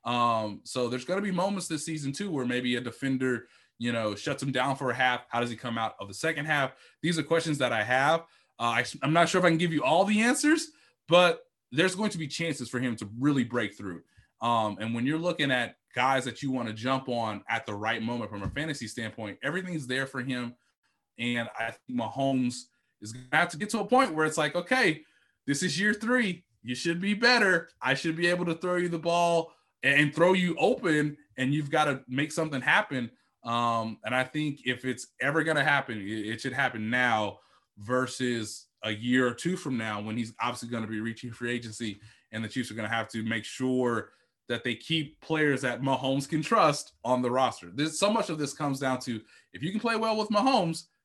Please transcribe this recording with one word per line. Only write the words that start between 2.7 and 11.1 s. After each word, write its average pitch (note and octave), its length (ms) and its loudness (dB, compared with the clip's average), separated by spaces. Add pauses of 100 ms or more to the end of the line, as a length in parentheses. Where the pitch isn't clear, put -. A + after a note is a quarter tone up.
a A#2+ 60 -2
defender, B2+ 680 -2 (320)
you A#2+ 120 -2
know, A2 240 -2
shuts C#3 280 -6
him C#3 80 -2
down B2+ 240 0
for C3+ 160 -2
a A#2 40 -2
half. B2 340 2
How A#2+ 100 0
does A#2+ 100 0
he A#2 60 -6
come A#2 220 -6
out A2+ 220 -2
of G2 80 -12
the G2 60 -14
second D3+ 320 -2
half? C#3+ 280 0 (280)
These E3 160 0
are D3+ 60 -2
questions E3 360 2
that B2 120 2
I A2 120 2
have. C3+ 380 4 (380)
Uh, A#2 40 -2 (180)
I, B2 40 -2 (160)
I'm C#3+ 120 2
not E3 160 6
sure F#3 100 2
if F3 60 4
I F3 40 8
can E3 80 4
give E3 160 0
you D3 100 0
all E3 220 6
the G#3 160 4
answers, D4 460 2 (400)
but E3+ 340 6 (300)